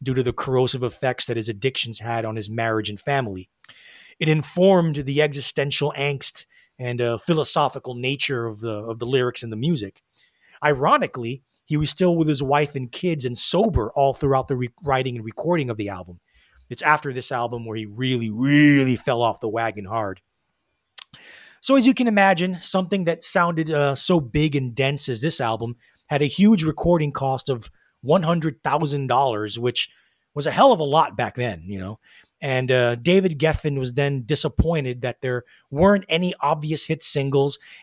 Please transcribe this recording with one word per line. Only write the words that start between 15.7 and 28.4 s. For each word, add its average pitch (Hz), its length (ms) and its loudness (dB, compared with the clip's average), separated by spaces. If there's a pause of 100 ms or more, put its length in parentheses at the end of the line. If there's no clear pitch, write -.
the 101 120 -6
album. 92 300 -12 (500)
It's 120 120 -10
after 151 320 0
this 127 180 -6
album 120 340 -4
where 110 120 -8
he 110 80 -8
really, 117 440 -2
really 139 680 4
fell 120 260 -2
off 113 180 0
the 110 100 -4
wagon 104 360 -4
hard. 101 360 -4 (1400)
So 269 140 4
as 247 100 6
you 262 80 6
can 247 140 2
imagine, 190 540 2
something 190 440 0
that 165 180 -2
sounded, 170 480 0
uh, 143 240 2
so 175 240 4
big 147 360 0
and 131 200 -2
dense 135 340 -2
as 110 120 -4
this 156 200 0
album 117 340 -2 (320)
had 143 140 0
a 147 40 2
huge 190 380 6
recording 156 480 2
cost 135 380 -4
of 120 200 -4 (320)
one 160 220 4
hundred 160 400 -2